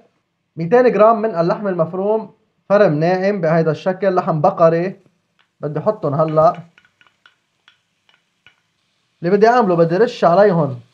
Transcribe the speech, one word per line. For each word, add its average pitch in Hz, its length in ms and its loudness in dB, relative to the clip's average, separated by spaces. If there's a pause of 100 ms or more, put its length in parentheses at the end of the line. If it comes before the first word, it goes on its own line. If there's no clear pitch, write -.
(560)
ميتين 226 360 2
جرام 208 300 2
من 220 140 -4
اللحم 196 320 -2
المفروم 190 680 -4 (360)
فرم 196 240 2
ناعم 180 480 -2
بهيدا 160 300 0
الشكل، 185 440 -4
لحم 175 260 -2
بقري 170 580 0 (600)
بدي 147 200 -8
احطهم 165 340 -4
هلا. 160 400 0 (2750)
اللي 180 160 0
بدي 208 100 4
اعمله 233 280 2
بدي 170 220 0
رش 240 260 -2
عليهم 170 560 2 (140)